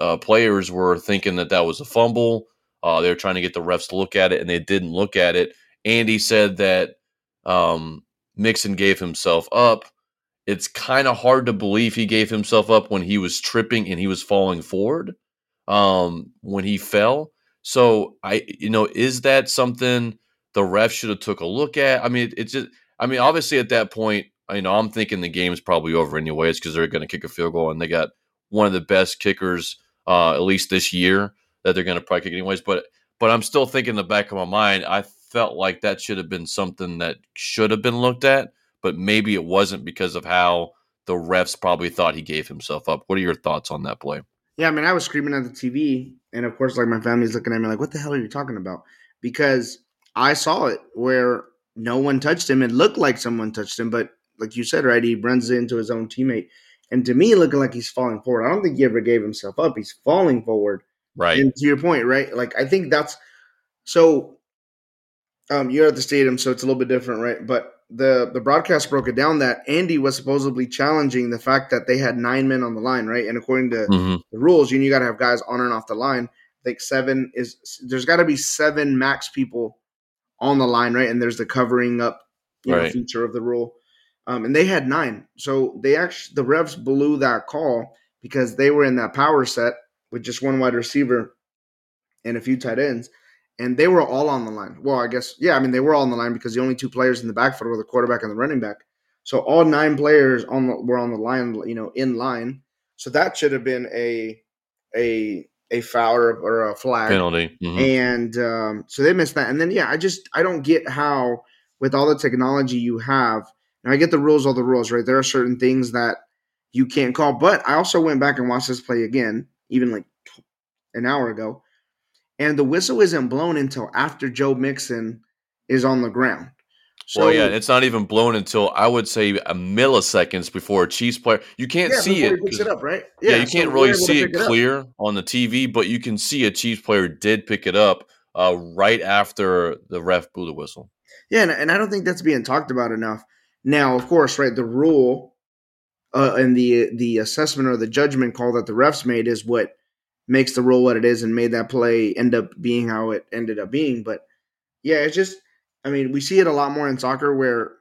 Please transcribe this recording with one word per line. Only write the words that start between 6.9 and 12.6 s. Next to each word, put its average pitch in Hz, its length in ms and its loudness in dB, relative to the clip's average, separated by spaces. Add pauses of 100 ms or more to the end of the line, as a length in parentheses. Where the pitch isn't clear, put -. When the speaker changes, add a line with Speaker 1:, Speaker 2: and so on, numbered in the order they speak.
Speaker 1:
um, 82 560 0 (340)
Mixon 104 380 0
gave 95 240 2
himself 90 540 0
up. 117 320 4 (640)
It's 98 200 -4
kinda 131 480 -2
hard 127 320 4
to 120 60 0
believe 104 420 0
he 113 120 -2
gave 110 240 2
himself 107 380 2